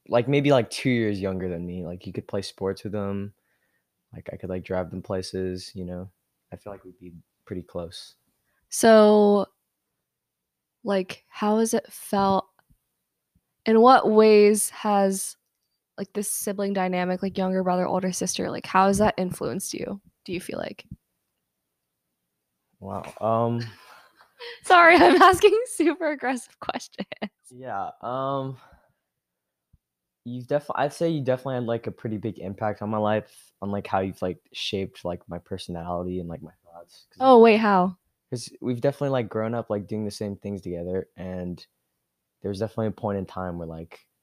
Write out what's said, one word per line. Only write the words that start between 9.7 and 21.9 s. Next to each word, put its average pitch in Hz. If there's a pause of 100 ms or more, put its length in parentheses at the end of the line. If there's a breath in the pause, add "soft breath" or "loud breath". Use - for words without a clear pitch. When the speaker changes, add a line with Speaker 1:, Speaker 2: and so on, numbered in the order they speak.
Speaker 2:
like, 196
how 214
has 226
it -
felt? 196 (1200)
In 220
what 247
ways 214
has, 196 (640)
like, 196
this 202
sibling 202
dynamic, 185
like, 190
younger 185
brother, 180
older 185
sister, -
like, -
how 190
has 196
that 208
influenced 180
you? - (240)
Do 190
you 175
feel -
like? - (2000)